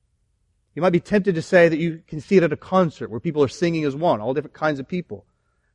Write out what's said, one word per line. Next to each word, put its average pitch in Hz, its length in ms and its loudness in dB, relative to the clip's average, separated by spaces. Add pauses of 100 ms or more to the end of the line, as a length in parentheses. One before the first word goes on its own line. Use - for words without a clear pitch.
(760)
You 143 60 -8
might 185 100 2
be 175 80 2
tempted 196 360 0
to 160 60 -4
say 170 280 4
that 160 80 0
you 160 280 -6
can 156 140 -12
see 196 160 0
it 175 80 6
at 160 80 0
a 151 60 -4
concert 180 520 -2
where 113 120 -10
people 151 200 -2
are 135 60 4
singing 165 380 -4
as 135 100 -2
one, 151 240 0
all 113 140 -4
different 143 200 -6
kinds 156 260 -4
of 135 80 -14
people. 170 380 -10 (500)